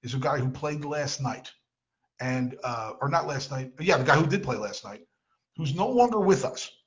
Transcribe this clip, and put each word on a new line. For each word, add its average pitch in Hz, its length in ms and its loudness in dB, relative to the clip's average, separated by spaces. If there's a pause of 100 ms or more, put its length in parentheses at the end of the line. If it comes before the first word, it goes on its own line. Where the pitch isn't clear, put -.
is 117 100 -8
a 135 60 -2
guy 143 180 0
who 127 120 0
played 147 360 -6
last 147 360 -4
night, 123 300 -6 (680)
and, 127 420 -2
uh, 117 380 -6
or 139 80 0
not 170 180 2
last 139 240 -4
night, 131 240 -8
but 156 100 -6
yeah, 175 120 6
the 127 80 0
guy 143 100 8
who 160 120 6
did 139 160 0
play 127 120 -4
last 104 300 -8
night, 104 160 -14 (560)
who's 151 180 -2
no 226 140 0
longer 240 320 4
with 190 240 4
us - 260 -6 (160)